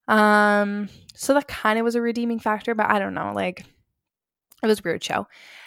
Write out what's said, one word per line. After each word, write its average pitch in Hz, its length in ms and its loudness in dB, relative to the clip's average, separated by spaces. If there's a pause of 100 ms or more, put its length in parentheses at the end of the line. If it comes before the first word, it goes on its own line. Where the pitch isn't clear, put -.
Um, 208 800 2 (260)
so - 200 0
that 277 140 0
kinda 220 340 -2
was 233 120 0
a 240 80 -2
redeeming 233 360 -2
factor, 214 360 -2
but 214 160 2
I 208 80 4
don't 196 160 -4
know, - 200 -6
like, 185 300 -6 (960)
it 240 40 -2
was 208 140 2
a - 40 -20
weird 170 180 -4
show. - 240 -4 (400)